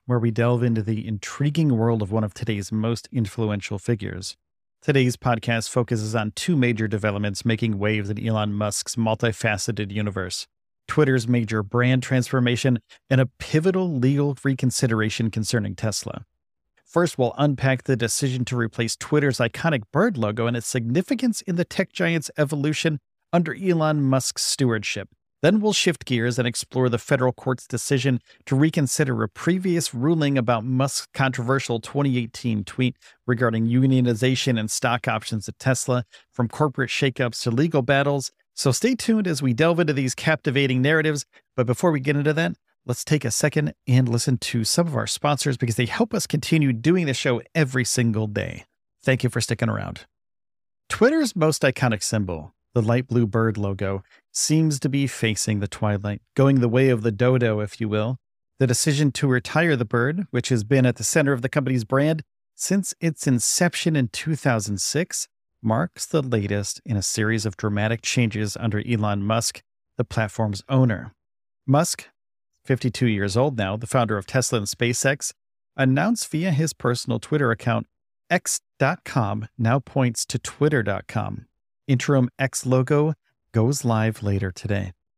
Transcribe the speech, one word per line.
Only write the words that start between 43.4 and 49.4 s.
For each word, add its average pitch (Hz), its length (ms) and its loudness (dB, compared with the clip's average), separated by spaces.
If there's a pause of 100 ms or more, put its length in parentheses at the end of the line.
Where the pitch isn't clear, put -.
and 123 220 4
listen 120 300 0
to 113 240 -2
some 170 240 0
of 143 80 -4
our 110 100 -2
sponsors 143 520 -2
because 117 180 -2
they 123 100 0
help 226 300 -2
us 180 100 -4
continue 143 480 2
doing 156 320 2
the 135 80 0
show 123 300 0 (100)
every 131 320 2
single 110 400 0
day. 101 400 -6 (380)
Thank 131 200 2
you 123 60 2
for 117 120 -2